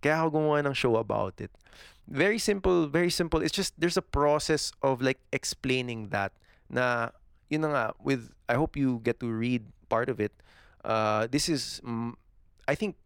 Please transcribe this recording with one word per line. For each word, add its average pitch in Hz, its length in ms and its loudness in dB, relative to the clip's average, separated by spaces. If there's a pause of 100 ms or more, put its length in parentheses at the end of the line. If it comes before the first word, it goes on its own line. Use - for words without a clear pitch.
Kaya 160 240 2
ako 156 160 0
gumawa 151 240 2
ng 139 80 0
show 123 240 2
about 107 480 -4
it. - 80 -14 (560)
Very 202 320 0
simple, 185 480 2
very 170 240 2
simple. 165 320 0
It's 160 80 -2
just, - 240 -4
there's 175 240 0
a - 40 -14
process 147 760 2
of, 131 240 0
like, 131 240 0
explaining 123 800 -4
that 98 240 -2 (400)
na, 123 400 0 (400)
yun 156 160 0
na - 0 -
nga, 131 180 0 (140)
with, 127 320 -2 (160)
I 120 80 2
hope 143 240 -2
you 123 240 0
get 120 160 0
to 123 80 -6
read 113 400 -2 (240)
part 117 160 2
of 127 80 -4
it. 104 160 -2 (520)
Uh, 110 440 2
this 143 200 0
is, - 360 -4
mm, 117 320 -6 (500)
I 143 80 4
think 196 320 -4